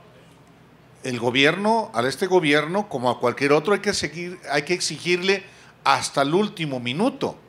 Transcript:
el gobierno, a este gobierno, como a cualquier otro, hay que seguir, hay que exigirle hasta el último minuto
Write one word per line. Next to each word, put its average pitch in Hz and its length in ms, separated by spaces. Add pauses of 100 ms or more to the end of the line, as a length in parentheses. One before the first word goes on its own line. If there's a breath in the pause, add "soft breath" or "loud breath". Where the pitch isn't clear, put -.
(1040)
el 123 160
gobierno, 165 760
a 120 120
este 135 200
gobierno, 170 640
como 123 180
a 117 100
cualquier 135 340
otro, 160 200
hay 202 80
que 202 140
seguir, 175 440 (140)
hay 147 100
que 180 120
exigirle 180 680 (400 loud breath)
hasta 139 380
el 143 120
último 170 440
minuto 143 580 (120)